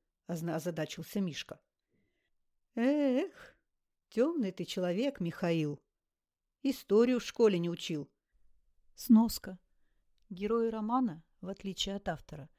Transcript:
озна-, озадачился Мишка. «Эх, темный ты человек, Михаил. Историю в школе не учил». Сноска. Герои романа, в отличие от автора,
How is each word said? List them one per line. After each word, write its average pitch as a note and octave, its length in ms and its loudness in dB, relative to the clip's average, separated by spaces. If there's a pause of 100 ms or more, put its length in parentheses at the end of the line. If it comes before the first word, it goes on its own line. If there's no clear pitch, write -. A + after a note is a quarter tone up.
(260)
озна-, E3+ 300 -4
озадачился D#3+ 640 -6
Мишка. - 400 -6 (1120)
«Эх, C#4 840 0 (520)
темный C4 440 0
ты F3+ 120 -8
человек, F#3+ 560 -2
Михаил. E3 600 -2 (840)
Историю A#3+ 580 2
в - 40 -6
школе G#3 340 2
не E3+ 120 -2
учил». D#3 400 -6 (840)
Сноска. A3 640 4 (720)
Герои G#3+ 380 0
романа, A3 540 -2 (180)
в F3+ 80 -10
отличие G3 480 -4
от G3 120 -6
автора, D#3 500 -10